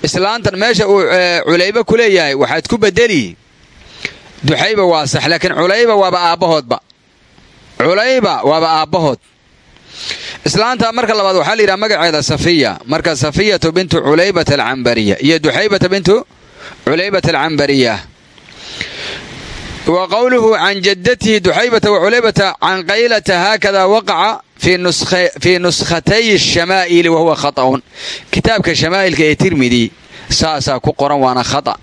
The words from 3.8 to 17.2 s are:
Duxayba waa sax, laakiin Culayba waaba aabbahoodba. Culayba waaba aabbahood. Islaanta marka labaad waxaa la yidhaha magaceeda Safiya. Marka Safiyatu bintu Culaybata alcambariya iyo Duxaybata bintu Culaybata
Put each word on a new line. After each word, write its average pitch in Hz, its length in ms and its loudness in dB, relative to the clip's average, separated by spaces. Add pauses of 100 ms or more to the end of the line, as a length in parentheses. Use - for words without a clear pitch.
Duxayba 185 400 0
waa 160 220 2
sax, 135 200 -2
laakiin 170 280 0
Culayba 208 420 2
waaba 185 220 2 (120)
aabbahoodba. 160 500 0 (1000)
Culayba 202 640 0
waaba 160 240 2 (120)
aabbahood. 156 380 0 (1300)
Islaanta 226 480 0
marka 226 220 -2
labaad 196 220 0
waxaa 180 200 0
la 220 60 2
yidhaha 190 140 2
magaceeda 170 460 0
Safiya. 147 640 0
Marka 156 300 -2
Safiyatu 160 560 0
bintu 165 280 0
Culaybata 156 540 2
alcambariya 117 680 0
iyo 160 160 2
Duxaybata 180 500 0
bintu 196 360 2 (600)
Culaybata 175 440 0